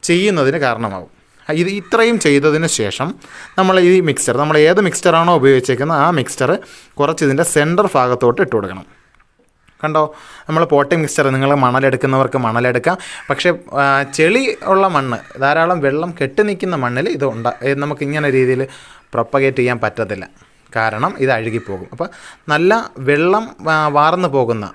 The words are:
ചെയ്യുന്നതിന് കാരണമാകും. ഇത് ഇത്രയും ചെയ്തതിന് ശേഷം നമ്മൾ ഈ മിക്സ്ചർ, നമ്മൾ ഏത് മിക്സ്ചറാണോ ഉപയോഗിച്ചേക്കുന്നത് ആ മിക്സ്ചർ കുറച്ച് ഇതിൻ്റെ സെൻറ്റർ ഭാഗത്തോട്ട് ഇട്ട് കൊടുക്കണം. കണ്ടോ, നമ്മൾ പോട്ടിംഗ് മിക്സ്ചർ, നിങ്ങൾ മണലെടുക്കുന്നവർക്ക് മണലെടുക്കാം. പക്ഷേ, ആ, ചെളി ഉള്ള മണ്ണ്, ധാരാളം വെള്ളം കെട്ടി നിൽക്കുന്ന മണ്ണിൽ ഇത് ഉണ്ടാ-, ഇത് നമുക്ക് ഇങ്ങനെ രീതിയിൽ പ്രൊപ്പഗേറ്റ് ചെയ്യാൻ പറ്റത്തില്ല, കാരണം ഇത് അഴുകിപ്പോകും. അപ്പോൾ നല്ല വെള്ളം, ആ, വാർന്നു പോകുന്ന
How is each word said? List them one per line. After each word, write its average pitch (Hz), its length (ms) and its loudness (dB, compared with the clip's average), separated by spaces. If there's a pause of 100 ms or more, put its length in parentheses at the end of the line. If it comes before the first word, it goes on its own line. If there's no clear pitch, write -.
(100)
ചെയ്യുന്നതിന് 170 560 2
കാരണമാകും. 107 460 -4 (500)
ഇത് 185 180 -2
ഇത്രയും 226 360 2 (100)
ചെയ്തതിന് 151 420 2 (120)
ശേഷം 110 280 -4 (520)
നമ്മൾ 185 140 4 (180)
ഈ 185 40 6 (140)
മിക്സ്ചർ, 123 320 -2
നമ്മൾ 156 140 2 (100)
ഏത് 185 220 4
മിക്സ്ചറാണോ 170 520 2
ഉപയോഗിച്ചേക്കുന്നത് 135 680 2
ആ 170 40 2 (100)
മിക്സ്ചർ 131 300 -2 (500)
കുറച്ച് 151 280 0
ഇതിൻ്റെ 139 160 0 (120)
സെൻറ്റർ 170 400 2
ഭാഗത്തോട്ട് 123 500 2
ഇട്ട് - 120 -6
കൊടുക്കണം. 95 280 -8 (960)
കണ്ടോ, 156 200 0 (460)
നമ്മൾ 160 140 0 (100)
പോട്ടിംഗ് 143 300 2
മിക്സ്ചർ, 143 320 0
നിങ്ങൾ 135 160 0 (140)
മണലെടുക്കുന്നവർക്ക് 131 800 0
മണലെടുക്കാം. 123 520 0 (320)
പക്ഷേ, 175 220 0 (300)
ആ, 139 40 2 (320)
ചെളി 190 260 2 (300)
ഉള്ള 196 120 4 (100)
മണ്ണ്, 131 240 -2 (240)
ധാരാളം 165 420 2
വെള്ളം 151 260 -2 (100)
കെട്ടി 139 280 0
നിൽക്കുന്ന 185 360 -4
മണ്ണിൽ 127 320 -2
ഇത് 143 180 -2
ഉണ്ടാ-, 117 200 -4 (160)
ഇത് 139 140 -2
നമുക്ക് 147 240 -6
ഇങ്ങനെ 151 300 -2
രീതിയിൽ 127 240 2 (520)
പ്രൊപ്പഗേറ്റ് 135 480 0
ചെയ്യാൻ 123 220 -2
പറ്റത്തില്ല, 101 420 -6 (520)
കാരണം 113 340 -2 (120)
ഇത് 131 120 0
അഴുകിപ്പോകും. 110 580 -6
അപ്പോൾ - 140 -6 (460)
നല്ല 185 260 2 (300)
വെള്ളം, 180 360 2 (280)
ആ, - 20 0 (220)
വാർന്നു 170 400 2
പോകുന്ന 113 260 -2 (100)